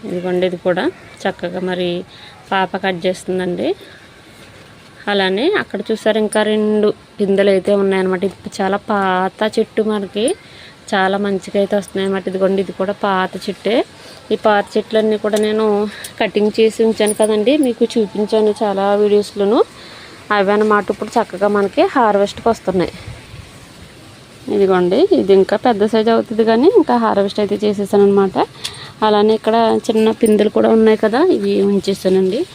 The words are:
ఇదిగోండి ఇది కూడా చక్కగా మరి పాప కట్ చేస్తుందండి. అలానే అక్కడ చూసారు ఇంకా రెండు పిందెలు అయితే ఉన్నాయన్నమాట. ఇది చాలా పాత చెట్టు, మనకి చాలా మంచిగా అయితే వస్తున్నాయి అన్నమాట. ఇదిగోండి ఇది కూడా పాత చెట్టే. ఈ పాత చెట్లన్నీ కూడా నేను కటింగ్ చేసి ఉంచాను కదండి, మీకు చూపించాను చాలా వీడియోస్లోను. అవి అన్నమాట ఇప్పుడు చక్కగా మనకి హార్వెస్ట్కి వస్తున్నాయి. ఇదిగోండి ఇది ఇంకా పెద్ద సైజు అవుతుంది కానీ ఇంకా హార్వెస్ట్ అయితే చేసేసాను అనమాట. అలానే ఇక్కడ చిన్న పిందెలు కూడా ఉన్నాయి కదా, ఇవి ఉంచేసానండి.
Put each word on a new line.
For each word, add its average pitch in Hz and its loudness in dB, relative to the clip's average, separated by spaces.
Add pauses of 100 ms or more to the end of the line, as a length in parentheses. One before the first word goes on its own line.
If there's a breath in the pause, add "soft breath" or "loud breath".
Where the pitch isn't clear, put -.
ఇదిగోండి 180 -2
ఇది 175 -8
కూడా 185 0 (400)
చక్కగా 185 -6
మరి 180 -4 (600 loud breath)
పాప 190 0 (120)
కట్ 185 -4
చేస్తుందండి. 185 -4 (1400 loud breath)
అలానే 196 0 (180)
అక్కడ - -8 (100)
చూసారు 220 0
ఇంకా 214 -2 (120)
రెండు 214 0 (300)
పిందెలు 196 2
అయితే 190 0
ఉన్నాయన్నమాట. 190 0
ఇది - -12
చాలా 196 0 (140)
పాత 190 -2 (180)
చెట్టు, 220 -2 (120)
మనకి 202 -4 (680 loud breath)
చాలా 190 0
మంచిగా 196 -4
అయితే 196 0
వస్తున్నాయి 196 -6
అన్నమాట. 190 -4
ఇదిగోండి 190 0
ఇది 180 -12
కూడా 196 -4 (120)
పాత 185 0 (140)
చెట్టే. 202 -4 (580 loud breath)
ఈ - 0 (100)
పాత 208 2 (100)
చెట్లన్నీ 214 0
కూడా 214 0 (100)
నేను 214 0 (560 loud breath)
కటింగ్ 208 0
చేసి 220 2
ఉంచాను 214 0
కదండి, 214 2 (120)
మీకు 240 0 (100)
చూపించాను 214 0 (100)
చాలా 196 -2 (160)
వీడియోస్లోను. 208 2 (760 loud breath)
అవి 196 2
అన్నమాట 208 2
ఇప్పుడు 214 -8
చక్కగా 202 -2 (100)
మనకి 202 0 (140)
హార్వెస్ట్కి 208 0
వస్తున్నాయి. 185 -2 (1600 loud breath)
ఇదిగోండి 190 2 (200)
ఇది 196 2
ఇంకా 196 2 (120)
పెద్ద 214 2
సైజు 220 2
అవుతుంది 226 -2
కానీ 233 4 (120)
ఇంకా 254 2
హార్వెస్ట్ 202 0
అయితే 202 -2
చేసేసాను 202 2
అనమాట. 196 2 (760 loud breath)
అలానే 214 4
ఇక్కడ 220 0 (320)
చిన్న 220 2 (100)
పిందెలు 214 2
కూడా 226 2
ఉన్నాయి 220 4
కదా, 220 0 (140)
ఇవి 202 -2 (160)
ఉంచేసానండి. 190 0 (140)